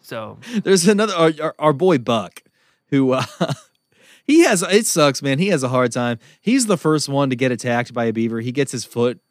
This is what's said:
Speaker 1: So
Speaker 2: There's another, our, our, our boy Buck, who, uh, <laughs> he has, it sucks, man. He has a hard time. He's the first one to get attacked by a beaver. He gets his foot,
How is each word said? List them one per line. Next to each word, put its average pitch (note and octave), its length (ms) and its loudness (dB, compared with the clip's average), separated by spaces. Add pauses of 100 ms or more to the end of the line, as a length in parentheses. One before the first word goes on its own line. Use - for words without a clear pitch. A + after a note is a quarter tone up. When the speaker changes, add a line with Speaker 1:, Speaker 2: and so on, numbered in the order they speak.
Speaker 1:
So A2 380 -14 (240)
Speaker 2:
There's F#3 240 2
another, G#3 260 2
our, E3 180 4 (100)
our, D#3 180 -6
our D3+ 140 2
boy D#3 260 2
Buck, A2 420 -4 (460)
who, C3+ 240 0
uh, C3 120 0 (160)
<laughs> - 140 -2 (720)
he D#4+ 200 6
has, G3 180 2
it G3+ 240 2
sucks, C#3+ 340 2
man. C3+ 160 -2
He F#3+ 120 0
has D#3 140 0
a B2 60 -4
hard B2+ 220 0
time. A#2+ 260 -2 (240)
He's B3 240 0
the G3+ 120 0
first D#3 300 0
one C#3 220 0
to B2+ 60 -2
get B2+ 160 0
attacked A#2+ 420 -4
by A#2 120 -2
a A2+ 80 0
beaver. A2+ 280 -2
He B2 100 -6
gets C3+ 200 -4
his A#2+ 120 -8
foot, A#2+ 360 -4 (120)